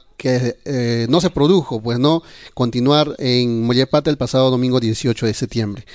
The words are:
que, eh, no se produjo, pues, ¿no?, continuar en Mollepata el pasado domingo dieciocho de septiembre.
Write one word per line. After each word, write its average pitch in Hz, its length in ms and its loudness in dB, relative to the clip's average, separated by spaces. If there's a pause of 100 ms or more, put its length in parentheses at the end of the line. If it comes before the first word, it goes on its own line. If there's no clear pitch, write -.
(180)
que, 127 480 -2
eh, 120 420 -2
no 165 140 2
se 180 80 0
produjo, 147 520 0
pues, 120 180 -2
¿no?, 160 220 2 (320)
continuar 135 680 0
en 120 440 0
Mollepata 131 460 2
el 147 80 0
pasado 131 340 2
domingo 127 300 0
dieciocho 113 460 -2
de 107 60 0
septiembre. 107 600 -6